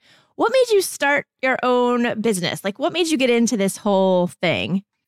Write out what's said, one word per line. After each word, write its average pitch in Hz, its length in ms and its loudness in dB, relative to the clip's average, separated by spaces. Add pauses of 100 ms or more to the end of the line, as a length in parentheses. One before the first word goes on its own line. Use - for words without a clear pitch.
(380)
What 440 160 0
made 494 200 2
you 392 80 4
start 285 460 -2 (160)
your 262 180 -2
own 247 580 0
business? 185 440 -2
Like, 196 160 -6
what 320 140 -2
made 330 160 -2
you 311 80 0
get 254 120 2
into 233 280 2
this 196 200 -2
whole 190 500 2
thing? 160 560 -2 (240)